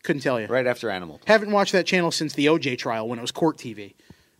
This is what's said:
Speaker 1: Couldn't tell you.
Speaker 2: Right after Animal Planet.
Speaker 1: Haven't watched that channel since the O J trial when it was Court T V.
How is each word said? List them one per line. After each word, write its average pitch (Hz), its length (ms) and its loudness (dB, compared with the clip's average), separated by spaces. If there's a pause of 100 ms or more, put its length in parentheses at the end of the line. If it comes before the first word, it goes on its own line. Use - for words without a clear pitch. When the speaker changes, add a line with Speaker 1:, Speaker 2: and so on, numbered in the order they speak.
Speaker 1:
Couldn't 147 180 -2
tell 127 200 0
you. 104 60 -6
Speaker 2:
Right 123 200 0
after 120 220 -2
Animal 90 300 -8
Planet. - 100 -6
Speaker 1:
Haven't 208 240 4
watched 202 180 2
that 185 140 2
channel 175 260 2
since 156 220 -4
the 147 160 4
O 165 80 6
J 131 180 -2
trial 113 320 -4
when 120 120 -6
it - 20 -10
was 120 100 -8
Court - 260 0
T 120 140 -12
V. 101 240 -16 (440)